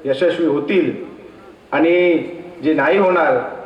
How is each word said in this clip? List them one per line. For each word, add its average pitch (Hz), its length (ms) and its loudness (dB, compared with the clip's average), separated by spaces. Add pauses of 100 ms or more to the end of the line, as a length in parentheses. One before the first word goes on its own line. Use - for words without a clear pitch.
यशस्वी 160 420 0
होतील 143 580 0 (680)
आणि 170 460 2 (460)
जे 151 100 2
नाही 151 240 2
होणार 170 400 2 (280)